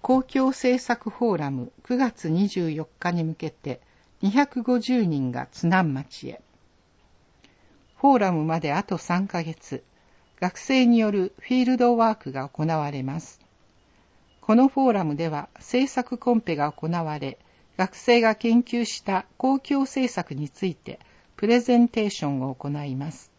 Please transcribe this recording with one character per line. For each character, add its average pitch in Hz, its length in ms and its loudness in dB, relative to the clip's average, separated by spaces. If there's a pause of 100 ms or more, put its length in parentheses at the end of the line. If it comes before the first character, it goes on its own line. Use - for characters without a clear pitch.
公 262 200 2
共 262 280 0
政 254 300 0
策 - 300 -6
フ 233 220 -2
ォ - 20 2
ー 170 40 -2
ラ 147 120 -4
ム 127 220 -8 (100)
九 247 160 -4
月 240 320 -2
二 180 180 2
十 175 220 -2
四 156 160 -6 (140)
日 175 100 -4
に 170 140 -2
向 160 100 -4
け 160 160 -10
て - 320 -10 (400)
二 196 80 0
百 254 320 0
五 247 160 2
十 240 260 0
人 139 280 0
が 123 160 -8
津 - 180 -8
南 170 280 2
町 131 360 -10
へ。 - 120 -16 (1600)
フ 277 140 4
ォ 269 40 6
ー - 40 4
ラ 196 120 2
ム 160 120 0
ま 160 160 -2
で 151 120 -4
あ 175 120 -2
と 165 160 -4
三 180 260 -2
ヶ 180 160 -6
月、 160 420 -10 (560)
学 180 200 -6
生 262 260 2
に 233 140 6
よ 214 100 2
る 196 300 -2
フ - 160 -2
ィ 254 80 4
ー - 20 4
ル 254 120 2
ド 240 200 4
ワ 226 140 4
ー 214 40 -2
ク - 160 -12
が 135 160 -8
行 156 200 -4
わ 151 240 -2
れ 139 100 -8
ま 139 180 -6
す。 - 200 -20 (1000)
こ 220 120 2
の 254 140 6
フ 269 180 2
ォ 254 40 6
ー - 20 4
ラ 196 140 0
ム 147 100 -2
で 165 120 -2
は 151 280 -6
政 262 360 -2
策 247 280 -6
コ 240 160 0
ン 220 60 0
ペ 165 140 -4
が 147 160 -2
行 - 140 -10
わ 160 320 -4
れ、 139 220 -8 (380)
学 185 180 -2
生 240 260 4
が 220 140 4
研 233 260 4
究 240 240 -2
し - 180 -10
た 190 220 -2 (120)
公 269 220 0
共 277 220 -2
政 262 320 -2
策 - 200 -6
に 143 160 -6
つ - 160 -8
い 175 100 -4
て - 240 -16 (360)
プ - 100 -4
レ 233 140 4
ゼ 240 180 2
ン 240 120 6
テ 214 160 -2
ー 208 40 -2
シ - 140 -8
ョ 147 60 -2
ン 135 140 -2
を 135 120 -6
行 143 140 -10
い 143 260 -6
ま 143 160 -8
す。 - 280 -20